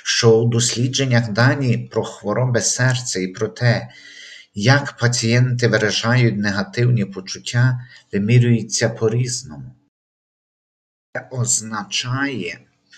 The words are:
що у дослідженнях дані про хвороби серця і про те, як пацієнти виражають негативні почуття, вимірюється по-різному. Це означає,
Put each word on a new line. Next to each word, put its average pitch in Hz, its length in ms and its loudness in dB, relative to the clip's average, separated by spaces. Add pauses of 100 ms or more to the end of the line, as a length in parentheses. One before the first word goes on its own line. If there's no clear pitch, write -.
що 113 340 4
у 117 100 2
дослідженнях 120 840 0
дані 127 460 2 (140)
про 110 120 -2
хвороби 117 560 -2
серця 123 600 -2
і 92 60 -2
про 104 220 -6
те, 113 400 0 (680)
як 135 420 2
пацієнти 120 720 2
виражають 110 680 2
негативні 104 680 0
почуття, 120 760 -2 (320)
вимірюється 113 760 2
по-різному. 107 840 -4 (1400)
Це - 160 -10
означає, 110 1300 -4 (400)